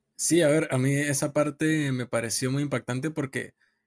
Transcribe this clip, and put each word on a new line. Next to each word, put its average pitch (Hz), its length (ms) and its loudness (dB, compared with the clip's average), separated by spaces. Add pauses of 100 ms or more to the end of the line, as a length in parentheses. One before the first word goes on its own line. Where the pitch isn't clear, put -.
(180)
Sí, 170 240 2
a 156 60 4
ver, 156 240 4
a 131 60 0
mí 135 160 2
esa 143 400 0
parte 151 580 0
me 123 140 -4
pareció 117 460 -2
muy 139 120 0
impactante 131 480 -4
porque 135 420 -6 (340)